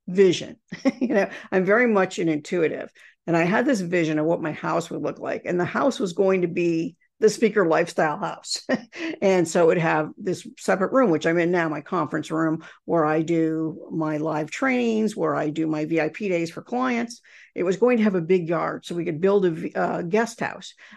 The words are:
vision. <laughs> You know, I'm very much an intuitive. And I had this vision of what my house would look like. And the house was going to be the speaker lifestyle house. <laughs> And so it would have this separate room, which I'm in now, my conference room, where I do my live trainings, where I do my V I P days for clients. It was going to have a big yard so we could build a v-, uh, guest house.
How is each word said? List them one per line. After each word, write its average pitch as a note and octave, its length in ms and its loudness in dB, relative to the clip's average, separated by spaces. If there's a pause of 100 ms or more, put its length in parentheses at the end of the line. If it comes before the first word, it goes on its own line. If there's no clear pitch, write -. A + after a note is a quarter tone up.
vision. F#3 480 4 (260)
<laughs> - 160 0
You B3 160 -2
know, G3 140 2 (220)
I'm F#3 140 2
very A3+ 220 4
much F#3+ 320 2
an E3 100 0
intuitive. D3+ 600 -2 (360)
And E3+ 100 2
I E3 60 4
had A3 220 2
this B3+ 160 2
vision E3+ 380 0
of D3+ 60 0
what E3+ 160 0
my D#3 100 -4
house E3 380 -4
would - 120 -8
look C#3+ 180 -6
like. - 260 -6
And F3 140 -2
the F3 60 0
house - 340 0
was F#3 140 -4
going F#3+ 280 2
to F3+ 60 0
be E3 480 -2 (240)
the A3 100 6
speaker G#3 380 2
lifestyle D#3+ 500 0
house. - 520 -8
<laughs> - 520 -4
And F#3 260 4
so F3 160 2
it E3 40 8
would F3+ 100 4
have D#3+ 400 0
this F#3 300 -6 (100)
separate F#3+ 360 -2
room, B3+ 160 4
which D#3 180 2
I'm E3+ 100 2
in F3 140 2
now, E3+ 160 0
my D3+ 140 -6
conference D#3 500 -4
room, D#3+ 320 -2 (220)
where E3 200 2
I D#3 160 2
do D#3+ 680 -2
my D#3 260 -2
live D#3 320 -4
trainings, A#3 640 0
where D#3 200 0
I D3+ 140 -2
do D#3+ 180 -2
my D#3 180 -2
V D#3+ 140 0
I D#3 100 0
P G3 200 -6
days E3+ 220 -2
for - 100 -12
clients. A#3+ 600 -4 (320)
It - 100 -4
was F3+ 120 0
going A#3+ 220 4
to A3 60 4
have G#3 120 4
a F3+ 60 2
big E3+ 260 2
yard D#3+ 380 -2
so E3+ 100 -8
we E3+ 80 -4
could D#3+ 160 -4
build F#3+ 260 4
a F3 60 2
v-, D#3+ 240 -6
uh, E3+ 280 -2
guest G#3+ 360 -2
house. - 340 -8 (240)